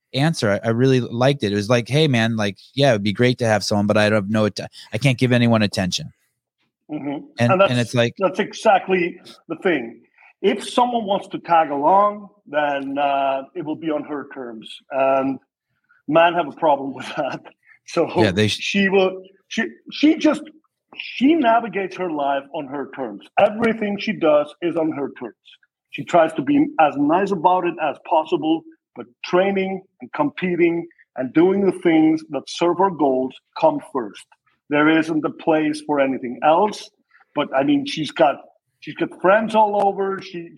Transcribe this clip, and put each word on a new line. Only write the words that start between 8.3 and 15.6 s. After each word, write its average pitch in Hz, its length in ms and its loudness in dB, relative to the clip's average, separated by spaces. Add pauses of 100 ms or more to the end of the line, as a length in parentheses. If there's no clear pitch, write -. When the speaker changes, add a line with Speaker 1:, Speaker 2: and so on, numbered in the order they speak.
Speaker 2:
exactly 185 840 0 (280)
the 160 80 -8
thing, 139 440 -4 (520)
if 208 60 -4 (200)
someone 247 340 0
wants 190 160 -4
to 160 100 -10
tag 160 320 2
along, 196 580 2 (180)
then, 143 520 -4
uh, 139 440 0 (120)
it 170 100 -8
will 151 120 -6 (100)
be 156 40 -2
on 147 140 -4
her 139 280 -10
terms. 120 340 -14 (240)
And 135 480 0 (720)